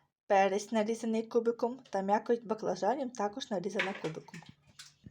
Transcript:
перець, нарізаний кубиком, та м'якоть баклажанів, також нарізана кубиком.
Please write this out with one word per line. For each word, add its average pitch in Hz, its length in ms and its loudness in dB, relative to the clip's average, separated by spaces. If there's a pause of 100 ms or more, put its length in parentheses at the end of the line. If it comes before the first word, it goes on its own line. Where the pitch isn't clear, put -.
(280)
перець, 196 440 4
нарізаний 226 520 0
кубиком, 233 560 0 (100)
та 196 120 0
м'якоть 226 440 2
баклажанів, 208 680 0
також 208 380 -6
нарізана 190 500 -2
кубиком. 160 400 -10 (680)